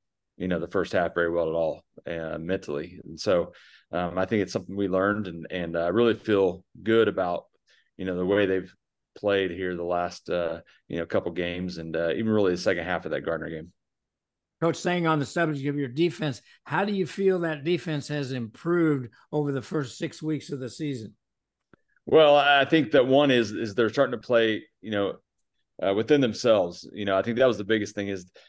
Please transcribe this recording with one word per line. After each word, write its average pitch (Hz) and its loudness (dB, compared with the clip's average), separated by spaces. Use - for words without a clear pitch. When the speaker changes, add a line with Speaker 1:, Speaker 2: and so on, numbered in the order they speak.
Speaker 1:
you 92 -4
know, 85 -2
the 85 -6
first 90 -2
half 87 0
very 85 0
well 85 0
at 80 -2
all, 80 -2
uh, 80 -8
mentally. 80 -6
And 80 -14
so, 87 0
um, 87 -4
I 95 0
think 104 0
it's 90 -4
something 95 -6
we 101 0
learned, 98 0
and, 82 -10
and 85 -4
I 85 0
really 113 4
feel 95 0
good 110 4
about, 90 -2
you 92 -8
know, 92 -4
the 90 -2
way 101 4
they've 92 -2
played 98 0
here 90 -4
the 85 -6
last, 87 -4
uh, 85 -2
you 82 -6
know, 85 -4
couple 92 -2
games, 90 -6
and, 82 -8
uh, 82 0
even 110 -2
really 107 4
the 90 0
second 87 -2
half 85 -4
of 78 -8
that 69 -2
Gardner 80 -4
game. 82 -12
Speaker 2:
Coach, 165 0
staying 175 -2
on 160 2
the 135 -2
subject 151 -2
of 143 -4
your 143 -4
defense, 151 -2
how 170 -2
do 208 -2
you 190 0
feel 190 0
that 156 -4
defense 156 -2
has 143 -4
improved 139 0
over 147 -2
the 131 -4
first 143 -6
six - -8
weeks 156 -6
of 139 -6
the 123 -8
season? 131 -8
Speaker 1:
Well, 151 8
I 143 6
think 160 2
that 131 6
one 139 6
is, 117 4
is 101 -6
they're 113 4
starting 123 0
to - -20
play, 113 2
you 110 -12
know, 101 0
uh, 98 2
within 127 4
themselves. 104 0
You 101 -10
know, 98 0
I 95 4
think 117 -4
that 131 4
was 113 0
the 107 -8
biggest 104 -2
thing 101 -6
is, 92 -8